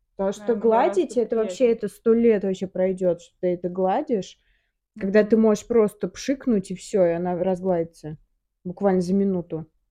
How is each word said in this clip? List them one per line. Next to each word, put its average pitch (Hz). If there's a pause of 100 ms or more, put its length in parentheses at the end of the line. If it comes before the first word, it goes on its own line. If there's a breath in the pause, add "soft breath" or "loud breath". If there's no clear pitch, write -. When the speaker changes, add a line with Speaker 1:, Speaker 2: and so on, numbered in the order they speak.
(180)
Speaker 1:
Потому 196
что 208
Speaker 2:
наверно, 220
гораздо 294
Speaker 1:
гладить — -
это 233
вообще, 220
Speaker 2:
приятнее. 233
Speaker 1:
это 220
сто -
лет 226
вообще 190
пройдёт, 185
что -
ты 180
это 175
гладишь. 190 (600)
Когда 202
ты 214
Speaker 2:
Мгм. -
Speaker 1:
можешь 214
просто 214
пшикнуть, 240
и 185
всё, 185
и 170
она 180
разгладится 175 (460)
буквально 185
за 175
минуту. 175 (240)